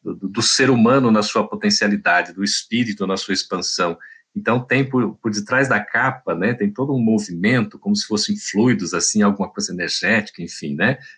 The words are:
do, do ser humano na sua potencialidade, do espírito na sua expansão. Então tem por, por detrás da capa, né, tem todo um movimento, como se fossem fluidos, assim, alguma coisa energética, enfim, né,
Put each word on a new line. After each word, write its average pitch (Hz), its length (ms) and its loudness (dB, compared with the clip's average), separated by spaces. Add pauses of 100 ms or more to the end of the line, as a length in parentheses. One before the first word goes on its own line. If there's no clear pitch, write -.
do, 95 120 -8
do 98 260 -6
ser 131 300 2
humano 123 400 6
na 107 120 6
sua 104 240 0
potencialidade, 101 840 0
do 92 100 -6
espírito 104 640 -2
na 95 120 0
sua - 160 -4
expansão. 90 640 -2 (360)
Então 113 240 0
tem 131 300 0
por, 120 280 0
por - 160 -4
detrás 127 360 0
da 110 140 2
capa, 123 520 -2
né, 95 200 0
tem 104 160 -2
todo 139 240 -2
um 131 80 0
movimento, 104 760 0
como 101 180 -2
se - 100 -6
fossem 104 300 -2
fluidos, 104 560 0
assim, 92 300 0
alguma 98 280 2
coisa 101 220 -8
energética, 90 680 -2
enfim, 78 320 -8
né, 104 240 0 (200)